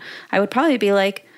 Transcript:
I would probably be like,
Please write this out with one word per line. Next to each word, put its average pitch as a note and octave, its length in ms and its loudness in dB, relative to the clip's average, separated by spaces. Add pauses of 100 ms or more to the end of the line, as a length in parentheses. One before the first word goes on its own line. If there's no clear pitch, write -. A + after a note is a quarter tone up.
(320)
I F#3+ 80 2
would G3+ 120 0
probably C#4 260 2
be G3+ 160 0
like, G3 320 0 (120)